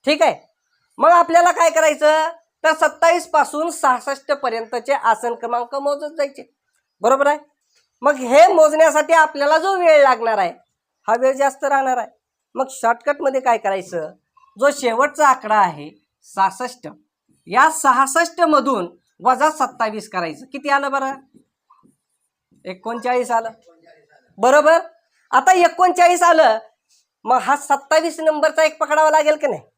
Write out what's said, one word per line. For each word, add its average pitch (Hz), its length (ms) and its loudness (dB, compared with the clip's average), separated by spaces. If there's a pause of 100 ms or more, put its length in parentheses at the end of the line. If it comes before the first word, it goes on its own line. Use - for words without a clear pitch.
ठीक 302 160 0
आहे, 262 140 2 (640)
मग 302 120 4
आपल्याला 339 400 2
काय 339 180 0
करायचं? 311 600 0 (340)
तर 311 100 2
सत्तावीस 330 540 0
पासून 302 420 -2
सहासष्ट 269 640 -4
पर्यंतचे 233 600 -6
आसन 233 420 -2
क्रमांक 240 400 -8
मोजत 285 420 -6
जायचे. 277 260 -8 (580)
बरोबर 269 260 -2
आहे? 294 100 0 (640)
मग 285 140 0
हे 262 340 4
मोजण्यासाठी 311 640 2
आपल्याला 311 460 2
जो 381 180 -2
वेळ 320 240 4
लागणार 226 360 2
आहे, 180 160 -2 (540)
हा 220 120 0
वेळ 262 160 2
जास्त 277 300 -2
राहणार 269 320 0
आहे. 220 100 -8 (480)
मग 262 160 -4
शॉर्टकटमध्ये 269 680 -2
काय 240 160 0
करायचं, 180 540 -8 (460)
जो 269 140 2
शेवटचा 277 560 0
आकडा 220 300 0
आहे 156 320 -2 (360)
सहासष्ट, 190 600 -6 (600)
या 254 240 2
सहासष्ट 285 720 -2
मधून 262 440 0 (320)
वजा 254 320 0
सत्तावीस 233 580 -6
करायचं. 170 360 -8
किती 277 240 -12
आलं 277 220 -2
बरं? 269 220 -4 (1500)
एकोणचाळीस 240 680 -6
आलं, 226 180 -2 (880)
बरोबर. 294 420 4 (520)
आता 370 240 4
एकोणचाळीस 349 680 2
आलं, 320 340 4 (680)
मग 240 140 0
हा 262 180 -2
सत्तावीस 320 640 -2
नंबरचा 311 420 0
एक 311 160 -2
पकडावा 311 320 2
लागेल 302 240 2
की 302 120 -6
नाही? 180 140 -6 (160)